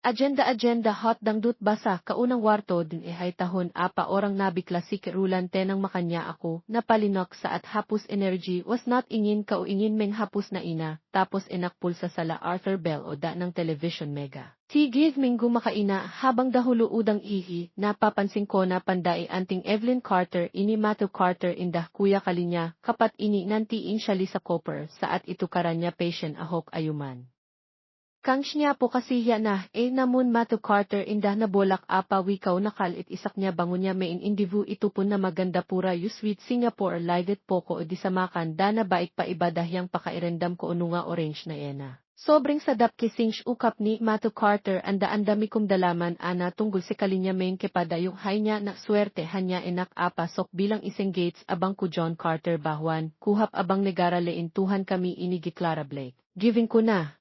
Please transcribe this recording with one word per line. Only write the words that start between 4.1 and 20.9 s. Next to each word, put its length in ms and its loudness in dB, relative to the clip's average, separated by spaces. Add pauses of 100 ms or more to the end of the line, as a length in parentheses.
nabikla 480 0
si 160 -6
Kirulan, 480 0
tenang 320 0
makanya 480 -2
ako, 400 -6
napalinok 720 0
sa 160 -4
at 160 -8
hapus 400 -4
energy, 560 -2
was 240 -2
not 240 2
ingin 320 2
ka 160 -2
o 80 -6
ingin 240 2
meng 160 0
hapus 400 -4
na 160 -6
ina, 320 -4 (160)
tapos 400 0
inakpul 400 -4
sa 160 -6
sala 320 -6
Arthur 400 -2
Bell 240 -2
o 80 -8
da 240 -6
ng 160 -4
television 560 -4
mega. 480 -10 (160)
Tigid 480 4
minggu 240 2
makaina, 560 2
habang 480 0
dahulo 400 4
udang 320 2
ihi, 560 -4
napapansin 720 0
ko 160 4
na 160 0
panday 480 0
anting 400 -2
Evelyn 320 2
Carter, 480 0
ini 320 0
Matthew 320 0